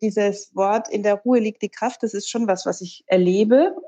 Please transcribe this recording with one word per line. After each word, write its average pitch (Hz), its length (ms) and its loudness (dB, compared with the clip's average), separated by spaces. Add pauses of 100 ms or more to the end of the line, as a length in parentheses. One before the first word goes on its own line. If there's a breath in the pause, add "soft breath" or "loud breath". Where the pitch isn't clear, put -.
dieses 202 520 -2
Wort, 202 360 0
„In 208 120 -4
der 208 120 2
Ruhe 240 240 2
liegt 214 240 -2
die 202 80 -4
Kraft“, - 320 -6
das 220 100 -2
ist 208 160 -8
schon 233 180 -4
was, 185 200 -2
was 175 160 -4
ich - 240 -16
erlebe 214 680 4 (140)